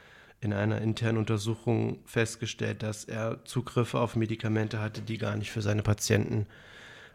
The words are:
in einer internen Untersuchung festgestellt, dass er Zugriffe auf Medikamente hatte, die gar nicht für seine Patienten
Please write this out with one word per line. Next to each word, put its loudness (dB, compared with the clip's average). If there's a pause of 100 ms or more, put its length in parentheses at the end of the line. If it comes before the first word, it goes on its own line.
(400)
in 0
einer 2
internen 2
Untersuchung 0
festgestellt, -2
dass -4
er -4
Zugriffe 0
auf 0
Medikamente 0
hatte, -4
die -4
gar -2
nicht -6
für -2
seine 2
Patienten 2 (680)